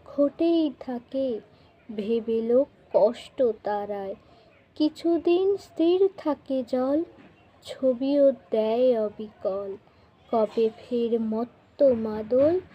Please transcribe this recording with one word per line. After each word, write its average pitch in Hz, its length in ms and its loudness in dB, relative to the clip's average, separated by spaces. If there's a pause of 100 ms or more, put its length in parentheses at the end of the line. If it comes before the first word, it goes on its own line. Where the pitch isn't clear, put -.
ঘটেই 311 720 0
থাকে, 247 600 -6 (560)
ভেবে 226 460 -4
লোক 240 260 2 (260)
কষ্ট 226 500 2 (200)
তারায়। 202 520 -6 (600)
কিছুদিন 339 840 0
স্থির 370 600 0
থাকে 269 500 -4
জল, 269 360 -2 (600)
ছবিও 269 680 2 (200)
দেয় 226 540 2
অবিকল। 202 720 -8 (540)
কবে 220 380 0
ফের 233 500 -4
মত্ত 226 640 -4
মাদল 247 760 2 (160)